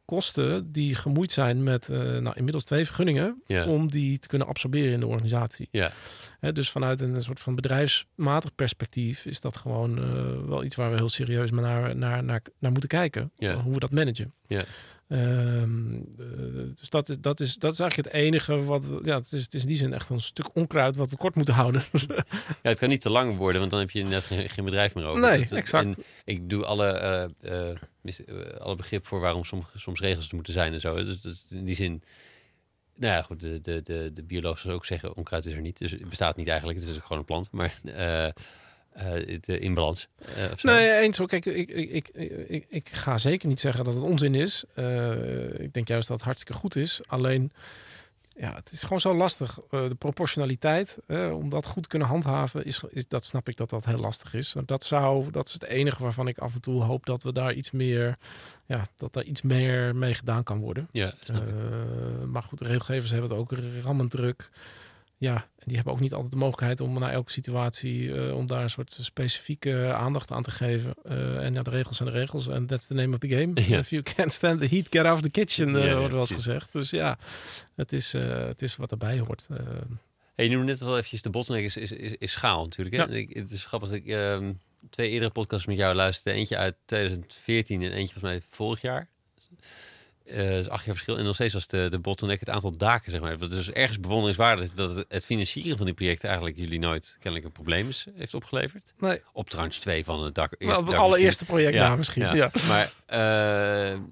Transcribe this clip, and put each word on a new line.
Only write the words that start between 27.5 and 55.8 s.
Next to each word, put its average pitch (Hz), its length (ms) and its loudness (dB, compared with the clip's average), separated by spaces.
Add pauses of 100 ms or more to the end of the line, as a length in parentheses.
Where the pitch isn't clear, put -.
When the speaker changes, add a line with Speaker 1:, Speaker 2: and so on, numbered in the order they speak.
Speaker 2:
eh, 85 60 -8 (240)
mis-, 92 240 -12
eh, 98 120 -14 (240)
alle 95 160 -4
begrip 95 300 -6
voor 98 140 -4
waarom 87 240 2
sommige, 92 340 -8
soms 90 220 -8
regels 87 280 0
er - 60 -8
moeten 85 180 -6
zijn 82 200 2
en 80 80 -6
zo. 85 240 -2
Dus, 95 160 -6
dus 92 280 -14
in 95 160 -10
die 92 100 -2
zin, 87 280 -2 (920)
nou 113 180 2
ja, 82 80 2
goed, 85 180 -10
de, 82 200 -8
de, 82 220 -4
de, 82 320 -6
de 78 80 -12
biologen 85 380 -4
zullen 90 160 -4
ook 87 100 -10
zeggen, - 300 -6
onkruid 82 300 -4
is 82 60 -6
er 78 80 -6
niet. 82 180 -6
Dus 87 120 -6
het 80 180 -10
bestaat 82 280 0
niet 80 120 -4
eigenlijk, 82 320 0
het 85 80 -6
is 80 100 -6
gewoon 78 200 -6
een 73 60 -6
plant, 85 260 -4
maar, 90 340 -4
eh, 82 420 0
eh, 78 60 -4 (960)
het, 85 220 -8
eh, 87 140 -2
in 95 120 0
balans, 80 340 2 (280)
eh, 98 160 -4
of - 80 -10
zo. 269 80 4
Speaker 1:
Nee, 226 240 8
eens 214 260 6
hoor. 185 80 0
Kijk, 180 200 -2
ik, 180 240 -2
ik, 165 200 -4
ik, 165 380 -6 (200)
ik, 165 200 -6
ik - 200 -6
ga - 300 0
zeker 151 300 2
niet 131 120 2
zeggen 127 240 0
dat 123 100 0
het 123 80 0
onzin 147 320 4
is. 156 300 2 (100)
Eh, 117 840 -2
ik 139 120 -8
denk 117 160 -2
juist 117 200 0
dat 120 80 -2
het 110 100 -10
hartstikke - 340 -6
goed - 160 -4
is. 151 300 0
Alleen, 131 460 2 (840)
ja, - 180 -8
het - 180 -16
is 160 100 -6
gewoon 190 180 0
zo 190 140 6
lastig. 170 440 2 (120)
Eh, 131 180 0
de 127 60 -2
proportionaliteit, 151 1120 0
eh, 160 300 -2
om 151 120 -4
dat 147 180 -2
goed - 160 -6
te - 60 -12
kunnen 151 200 2
handhaven, 139 560 0
is, 135 160 -4 (100)
is, 127 180 -6
dat 123 160 -2
snap - 240 -4
ik 123 80 -8
dat 117 140 -4
dat 110 140 -4
heel 117 140 0
lastig 110 360 -6
is. 123 200 -4 (100)
Dat 135 200 -2
zou, 139 460 2
dat 147 180 -4
is - 40 -4
het 170 120 -8
enige 135 380 0